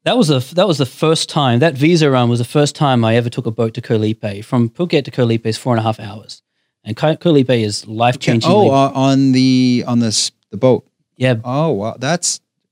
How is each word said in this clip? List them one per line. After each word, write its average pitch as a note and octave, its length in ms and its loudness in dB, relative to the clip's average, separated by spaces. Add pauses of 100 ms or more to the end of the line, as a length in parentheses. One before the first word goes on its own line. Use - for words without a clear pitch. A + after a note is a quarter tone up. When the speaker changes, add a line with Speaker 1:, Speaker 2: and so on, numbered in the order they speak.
Speaker 1:
that F#3 120 0
was A3 120 2
the D3 80 2
f-, B2+ 160 -4
that F3+ 160 2
was D3+ 100 0
the C#3 80 0
first - 420 -2
time, B2+ 300 0
that D#3 160 2
visa D3+ 360 2
run B2 180 2
was A#2+ 100 0
the A#2+ 60 -4
first D3 320 0
time B2+ 280 2
I A2+ 120 2
ever A#2+ 120 0
took - 180 -8
a A#2 40 -4
boat A2+ 240 -4
to B2+ 60 -8
Koh A#2 160 -2
Lipe. G#2+ 480 -4
From A#2+ 260 0
Phuket E3 340 -2
to C3 60 -12
Koh B2+ 140 0
Lipe A2+ 220 0
is A2 120 -4
four B2+ 160 -4
and A2+ 60 0
a - 20 -2
half A2+ 180 -2
hours, G#2+ 400 -16 (440)
and A2 120 -8
Koh, D#3 200 0
Koh F3 160 0
Lipe C3+ 180 4
is A2 360 -2
life-changingly A#2 600 0
Speaker 2:
Oh, F#3 220 4
uh, C3+ 240 2
on C3+ 380 2
the, B2+ 560 2
on A#2+ 100 0
this, A2+ 320 -2 (200)
the G#2 60 -12
boat. B2 300 2 (300)
Speaker 1:
Yeah. B2+ 180 0 (100)
Speaker 2:
Oh, C#3+ 280 -2
wow. G#2+ 260 -6
That's - 420 -6 (320)